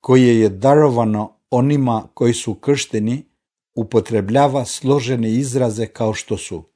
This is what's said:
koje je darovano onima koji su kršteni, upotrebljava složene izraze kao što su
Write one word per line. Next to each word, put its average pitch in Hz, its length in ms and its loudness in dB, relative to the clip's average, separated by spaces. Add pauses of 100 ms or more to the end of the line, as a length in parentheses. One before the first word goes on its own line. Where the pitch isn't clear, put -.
koje 123 400 4
je 107 80 4
darovano 117 880 2 (120)
onima 135 640 0
koji 120 200 2
su 110 200 -8
kršteni, 127 720 -4 (500)
upotrebljava 117 880 0
složene 123 680 -2
izraze 120 540 -2
kao 110 280 -4
što 104 240 -8
su - 380 -14